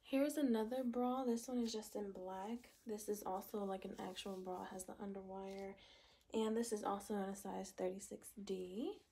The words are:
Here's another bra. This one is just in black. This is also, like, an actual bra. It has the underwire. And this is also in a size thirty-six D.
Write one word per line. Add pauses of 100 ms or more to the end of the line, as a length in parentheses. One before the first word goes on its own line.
Here's
another
bra.
This
one
is
just
in
black. (160)
This
is
also,
like,
an
actual
bra.
It
has
the
underwire. (580)
And
this
is
also
in
a
size
thirty-six (140)
D. (180)